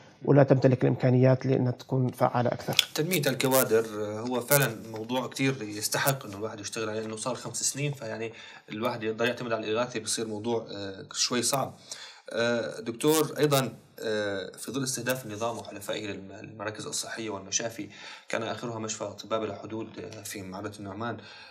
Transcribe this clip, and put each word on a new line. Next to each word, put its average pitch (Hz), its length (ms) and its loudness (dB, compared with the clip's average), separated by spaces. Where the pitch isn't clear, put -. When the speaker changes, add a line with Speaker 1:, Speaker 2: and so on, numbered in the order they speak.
Speaker 1:
ولا 139 180 10
تمتلك 131 400 8
الإمكانيات 127 640 6
لأنها 127 260 4
تكون 127 360 0
فعالة 123 440 2
أكثر. - 420 2
Speaker 2:
تنمية 160 320 4
الكوادر 120 600 6
هو 123 120 0
فعلا 127 360 6
موضوع 117 340 -2
كتير 135 360 -2
يستحق 120 640 0
إنه 98 100 -10
الواحد 107 240 -8
يشتغل 110 280 -6
عليه، 107 120 -4
لأنه 110 160 -6
صار 120 180 -4
خمس - 280 -8
سنين، 143 300 -2
فيعني 110 400 -6
الواحد 113 300 -2
يقدر 110 220 0
يعتمد 120 280 -2
على 107 180 -2
الإغاثة 113 300 0
بصير 110 260 -4
موضوع، 110 480 -2
آه، 98 380 -8
شوي 123 300 0
صعب. 131 320 0
آه، 117 480 0
دكتور، 151 580 2
أيضا، 139 340 4
آه، 104 540 -2
في 113 140 -8
ظل 135 100 -4
استهداف 127 440 -2
النظام 110 320 -4
وحلفائه 104 480 -8
للم-، 98 260 -10
للمراكز 107 440 -8
الصحية - 440 -6
والمشافي، 98 580 -4
كان 113 140 0
آخرها 110 360 -6
مشفى 110 260 -6
أطباء 107 360 -2
بلا 98 140 -4
حدود، 110 320 -8
آه، 98 240 -12
في 101 200 -10
معبد 98 360 -8
النعمان، 104 380 -6